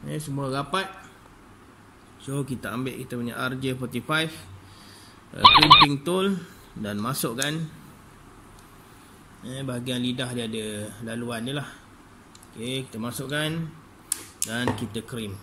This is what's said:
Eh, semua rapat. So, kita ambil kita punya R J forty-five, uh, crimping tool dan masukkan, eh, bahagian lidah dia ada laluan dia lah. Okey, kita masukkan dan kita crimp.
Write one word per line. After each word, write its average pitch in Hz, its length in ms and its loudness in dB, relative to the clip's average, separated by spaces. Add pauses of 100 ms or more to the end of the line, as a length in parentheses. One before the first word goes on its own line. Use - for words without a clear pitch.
Eh, 147 80 -4
semua 139 320 -4
rapat. 143 400 -2 (1400)
So, 139 240 -2
kita 104 240 -4
ambil 123 240 -2
kita 123 240 -6
punya 120 160 -4
R 127 240 -2
J 131 160 0
forty-five, 143 560 -2 (1040)
uh, - 80 -2
crimping 1077 560 10
tool 190 320 2 (480)
dan 104 160 -4
masukkan, 131 560 0 (1900)
eh, 127 180 -8
bahagian 123 380 -2
lidah 123 320 -2
dia 120 160 -2
ada 110 180 -4 (460)
laluan 117 320 -4
dia 139 160 -2
lah. 120 80 -8 (880)
Okey, 127 320 -6
kita - 80 -12
masukkan 147 720 -2 (800)
dan 120 180 -2 (140)
kita 110 240 -6
crimp. 104 380 -8